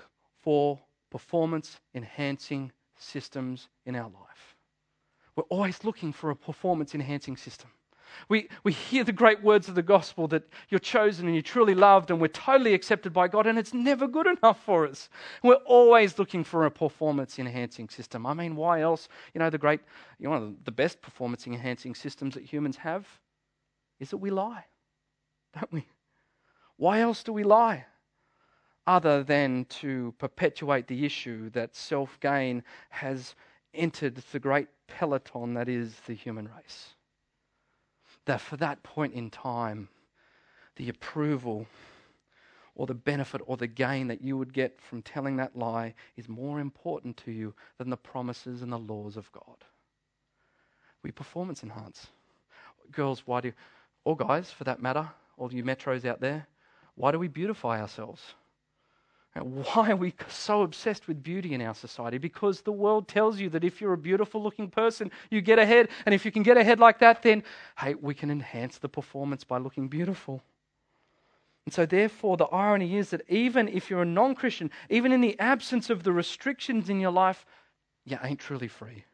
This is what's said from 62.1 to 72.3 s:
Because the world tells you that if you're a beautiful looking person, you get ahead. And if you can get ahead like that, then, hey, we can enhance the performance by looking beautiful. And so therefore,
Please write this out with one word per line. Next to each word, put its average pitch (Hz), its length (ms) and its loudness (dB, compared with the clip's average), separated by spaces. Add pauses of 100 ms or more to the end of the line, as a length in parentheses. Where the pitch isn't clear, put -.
Because 175 460 -4
the 214 100 -6
world 208 340 0
tells 214 320 0
you 196 120 -4
that 160 140 -2
if 175 180 -4
you're 202 100 0
a 175 60 0
beautiful 196 440 -2
looking 208 280 -8
person, 220 400 -2 (200)
you 214 120 0
get 220 160 6
ahead. 226 320 8 (160)
And 202 80 6
if 190 100 0
you 220 80 -4
can 214 100 0
get 240 140 8
ahead 226 240 6
like 226 200 10
that, 233 220 8
then, 214 200 6 (360)
hey, 143 160 -4
we 143 200 -6
can 147 160 -6
enhance 127 480 -6
the 143 100 -10
performance 139 560 -8
by 127 140 -4
looking 135 300 -6
beautiful. 156 540 -6 (1200)
And - 80 -12
so 175 100 2
therefore, 190 540 0